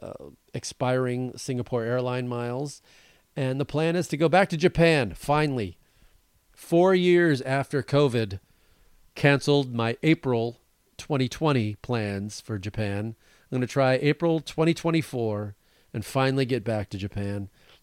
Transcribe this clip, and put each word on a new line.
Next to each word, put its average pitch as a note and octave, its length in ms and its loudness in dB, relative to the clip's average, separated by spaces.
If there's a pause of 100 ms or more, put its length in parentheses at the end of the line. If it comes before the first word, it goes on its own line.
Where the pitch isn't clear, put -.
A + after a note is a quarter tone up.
uh, D2 280 -14 (220)
expiring B2+ 840 -4
Singapore B2 460 -4
airline B2 440 -2
miles. B2 540 -6 (540)
And C3 240 -2
the C#3 60 -2
plan D#3+ 300 0
is F3+ 140 0
to D3+ 80 -4
go D#3+ 100 2
back F#3 220 4
to E3 80 -4
Japan, D#3 580 4
finally. C#3 600 -2 (760)
Four F3+ 420 2
years F3 480 4
after C3+ 400 -2
covid A#2+ 580 0 (760)
canceled C#3+ 580 2
my A#2 300 -2
April B2 560 0 (380)
twenty C3 300 -2
twenty A#2+ 540 0
plans G#2 580 -4
for A2 200 -8
Japan, G#2 560 -6 (360)
I'm B2+ 60 -2
gonna B2+ 80 0
try C3 360 2
April D#3+ 380 2
twenty D#3+ 360 0
twenty-four A2+ 800 -2 (360)
and A2+ 140 -6
finally C3+ 400 0
get A#2+ 180 -2
back G#2+ 280 -4
to G#2 80 -8
Japan. G2+ 500 -6 (340)